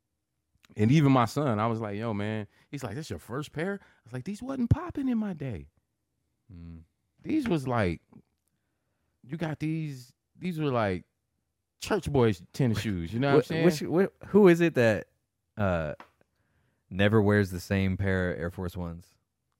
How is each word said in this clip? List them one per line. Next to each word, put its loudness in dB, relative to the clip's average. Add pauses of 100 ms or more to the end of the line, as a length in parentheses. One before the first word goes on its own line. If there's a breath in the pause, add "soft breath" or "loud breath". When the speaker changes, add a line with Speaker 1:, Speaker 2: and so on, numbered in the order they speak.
(760)
Speaker 1:
And 4
even 6
my 6
son, -2
I 0
was -2
like, -6
"Yo, -6
man." -6 (240 soft breath)
He's -10
like, -10
"That's -12
your -8
first -12
pair?" -8
I -20
was -18
like, -10
"These -10
wasn't -6
popping -2
in 0
my -4
day." -10 (840)
Speaker 2:
Mm. -18 (420)
Speaker 1:
These -4
was -2
like, 0 (1200)
you -12
got -6
these, -8 (260)
these -6
were -2
like -2 (760)
church -2
boys 2 (100)
tennis 0
Speaker 2:
Wh-, -4
Speaker 1:
shoes, -4
you -4
know 4
what 4
I'm 0
Speaker 2:
wh-, 4
Speaker 1:
saying? -6
Speaker 2:
which, 2
wh-, -18
who 8
is 8
it 2
that, 2 (480)
uh, -2 (960)
never 2
wears 2
the -8
same -2
pair -2
of -8
Air -4
Force -10
Ones? -10 (540)